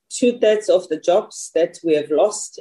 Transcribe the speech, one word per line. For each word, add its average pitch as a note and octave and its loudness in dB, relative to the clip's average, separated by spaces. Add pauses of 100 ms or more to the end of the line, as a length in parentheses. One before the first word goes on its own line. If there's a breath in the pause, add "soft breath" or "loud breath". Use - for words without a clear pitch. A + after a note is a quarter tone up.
Two-thirds A3 0
of F3+ 2
the D#3 -6
jobs - -2
that E3+ -2
we D#3+ 2
have D3 -2
lost, E3 -2